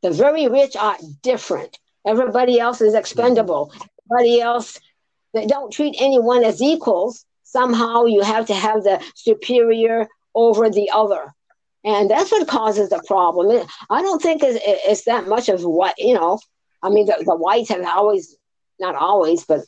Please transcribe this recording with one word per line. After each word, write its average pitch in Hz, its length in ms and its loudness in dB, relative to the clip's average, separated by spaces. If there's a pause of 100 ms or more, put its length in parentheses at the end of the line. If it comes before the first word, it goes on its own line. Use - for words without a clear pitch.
The 180 100 -2
very 277 380 2
rich 269 260 0
are 208 220 -4 (240)
different. - 580 -6 (260)
Everybody 240 540 0
else 233 220 -2
is 214 120 4
expendable. 214 800 -2 (400)
Everybody 240 300 2
else, 233 360 -4 (560)
they 220 120 -4
don't 277 260 -2
treat 294 280 -4
anyone 247 440 2
as 208 180 0
equals. 240 640 -2 (180)
Somehow 240 640 0
you 214 160 4
have 220 260 0
to 214 60 -2
have 214 300 -2
the 190 180 2 (140)
superior 226 920 0 (280)
over 226 340 4
the 202 240 0
other. 190 400 -2 (520)
And 202 240 2
that's 311 220 0
what 403 160 0
causes 214 420 -2
the 175 180 -2
problem. 180 440 2
It, 196 160 0 (220)
I 247 120 -2
don't 370 200 -2
think 311 220 0
it's, 247 220 0
it's 202 400 0
that 226 220 -2
much 226 220 -2
of 180 140 0
what, 175 340 0
you 247 160 2
know, 180 260 0 (420)
I 190 80 -4
mean, 208 160 4
the, 190 200 0
the 175 100 0
whites 185 340 0
have 180 160 -6
always, 190 500 -2 (440)
not 180 160 -6
always, 170 500 0
but 151 220 0